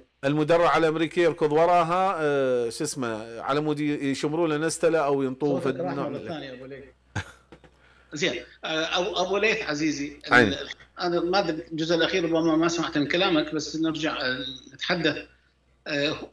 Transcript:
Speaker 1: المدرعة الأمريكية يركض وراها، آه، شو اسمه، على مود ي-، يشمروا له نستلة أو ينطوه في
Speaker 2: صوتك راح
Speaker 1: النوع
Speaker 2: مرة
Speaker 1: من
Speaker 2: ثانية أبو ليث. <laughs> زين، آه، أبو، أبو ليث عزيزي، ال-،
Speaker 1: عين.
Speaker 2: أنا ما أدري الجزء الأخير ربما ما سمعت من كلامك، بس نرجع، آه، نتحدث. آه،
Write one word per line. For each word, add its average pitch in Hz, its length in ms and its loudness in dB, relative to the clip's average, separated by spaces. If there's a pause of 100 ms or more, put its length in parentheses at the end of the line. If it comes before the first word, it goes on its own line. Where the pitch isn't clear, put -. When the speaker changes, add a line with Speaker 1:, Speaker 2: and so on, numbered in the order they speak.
(260)
Speaker 1:
المدرعة 151 520 4
الأمريكية 160 460 2
يركض 151 280 2
وراها، 175 680 4
آه، 131 500 2
شو 156 140 -6
اسمه، 113 580 -6
على 135 200 0
مود 151 180 0
ي-، 151 40 -2
يشمروا 147 640 0
له 151 100 0
نستلة 160 420 2
أو 139 240 2
ينطوه 131 360 0
في - 60 -4
Speaker 2:
صوتك 131 140 -2
راح 170 120 -4
Speaker 1:
النوع 139 180 -4
Speaker 2:
مرة 139 100 -8
Speaker 1:
من - 80 -12
Speaker 2:
ثانية 143 260 -10
أبو 127 120 -16
ليث. 135 180 -16 (320)
<laughs> - 960 -14
زين، 147 200 -2 (300)
آه، 160 360 -2
أبو، 185 280 -2
أبو 196 100 0
ليث 220 240 0
عزيزي، 147 560 -4 (100)
ال-، 131 60 0
Speaker 1:
عين. 113 220 6 (440)
Speaker 2:
أنا 175 200 -2
ما 180 200 0
أدري 165 320 -2
الجزء 160 240 0
الأخير 170 280 2
ربما 160 320 2
ما 165 120 4
سمعت 165 300 -2
من 143 100 2
كلامك، 175 480 0
بس 151 200 -6
نرجع، 156 460 -2
آه، 127 160 -2 (360)
نتحدث. 160 440 -2 (720)
آه، 147 280 -2 (180)